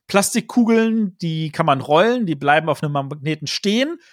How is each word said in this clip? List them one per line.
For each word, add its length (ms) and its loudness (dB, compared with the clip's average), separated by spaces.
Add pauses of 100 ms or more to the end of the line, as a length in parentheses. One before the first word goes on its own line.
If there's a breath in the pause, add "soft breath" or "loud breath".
Plastikkugeln, 1080 0
die 340 -4
kann 140 -2
man 140 2
rollen, 460 2
die 80 -2
bleiben 340 2
auf 140 -2
einem 100 -2
Magneten 540 -6
stehen 540 -2 (120 soft breath)